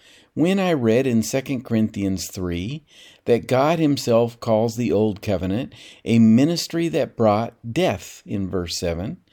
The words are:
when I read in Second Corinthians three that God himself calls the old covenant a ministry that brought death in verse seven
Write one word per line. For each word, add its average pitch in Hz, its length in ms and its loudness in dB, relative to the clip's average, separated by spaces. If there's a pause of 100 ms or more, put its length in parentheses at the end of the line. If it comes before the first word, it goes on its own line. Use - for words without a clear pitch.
(360)
when 180 240 2
I 180 140 2
read 123 340 2
in 113 160 2
Second 135 420 -4
Corinthians 101 640 -2
three 92 580 -6 (380)
that 120 240 0
God 147 320 2
himself 123 600 0
calls 113 360 0
the 117 160 -2
old 104 320 0
covenant 95 500 -4 (300)
a 117 160 2
ministry 147 720 4
that 135 280 -2
brought 113 560 0
death 147 540 -2
in 98 200 -4
verse 90 300 -4
seven 90 400 -4 (160)